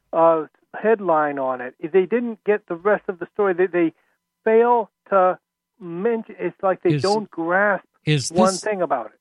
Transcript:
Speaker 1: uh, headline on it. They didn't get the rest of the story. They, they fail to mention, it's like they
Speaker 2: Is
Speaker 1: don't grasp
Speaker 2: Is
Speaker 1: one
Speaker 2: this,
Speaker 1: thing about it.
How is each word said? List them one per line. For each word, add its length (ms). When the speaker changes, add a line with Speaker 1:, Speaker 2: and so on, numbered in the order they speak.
Speaker 1:
uh, 320
headline 560
on 220
it. 200
They 260
didn't 380
get 220
the 80
rest 340
of 120
the 120
story. 220
They, 120
they 260
fail 460
to 280
mention, 580
it's 240
like 200
they 120
Speaker 2:
Is 80
Speaker 1:
don't 280
grasp 540
Speaker 2:
Is 260
Speaker 1:
one 200
Speaker 2:
this, 120
Speaker 1:
thing 180
about 240
it. 140